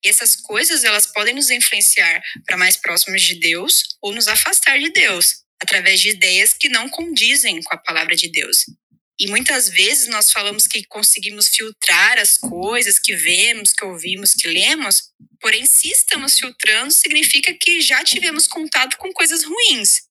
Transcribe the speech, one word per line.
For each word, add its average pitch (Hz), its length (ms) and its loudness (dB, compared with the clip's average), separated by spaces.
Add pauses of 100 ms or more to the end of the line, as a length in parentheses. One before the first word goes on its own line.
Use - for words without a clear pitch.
E 202 60 2
essas 226 260 2
coisas, 269 480 -2
elas 208 220 2
podem 220 300 -2
nos 269 160 0
influenciar 202 720 2 (240)
pra 185 120 -2
mais 185 180 4
próximos 180 460 -2
de 180 180 0
Deus 170 440 0 (180)
ou 202 120 -6
nos 233 140 0
afastar 285 520 2
de 302 120 -2
Deus, 202 520 0 (180)
através - 380 2
de 208 100 2
ideias 185 440 2
que - 160 0
não 247 200 -2
condizem 240 760 -2
com - 120 -6
a - 20 -16
palavra - 380 -2
de 170 160 -2
Deus. - 260 -2 (600)
E 202 80 -2
muitas 247 420 0
vezes 277 380 2
nós 330 240 0
falamos 208 360 0
que 214 200 -4
conseguimos 208 640 -2
filtrar 226 680 0
as 214 180 2
coisas 214 640 -2
que - 160 -2
vemos, 202 580 0
que - 120 -2
ouvimos, 190 480 -4
que - 140 -2
lemos, 208 540 0 (400)
porém, 220 240 0
se - 240 2
estamos 285 480 0
filtrando, 247 540 -2
significa 311 680 2
que 349 220 2
já 277 220 2
tivemos 330 440 0
contato 269 500 -4
com 381 160 -10
coisas 330 300 0
ruins. 302 680 0